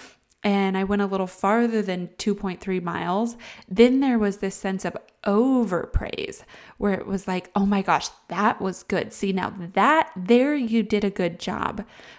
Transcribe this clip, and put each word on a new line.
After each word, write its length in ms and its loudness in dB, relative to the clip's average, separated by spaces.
and 320 2
I 80 0
went 200 0
a 40 0
little 200 -2
farther 560 0
than 340 -6
two 160 0
point 280 -6
three 180 -4
miles, 580 -4
then 320 6
there 180 2
was 200 0
this 180 -6
sense 300 -4
of 120 -6
overpraise 1200 0
where 160 0
it 120 -4
was 220 -6
like, 280 -4
"Oh 120 2
my 160 2
gosh, 260 0
that 320 0
was 220 -6
good. 320 -4
See, 200 -2
now 200 -2
that, 420 4
there 400 4
you 260 0
did 220 0
a 80 0
good 280 -2
job." 460 -6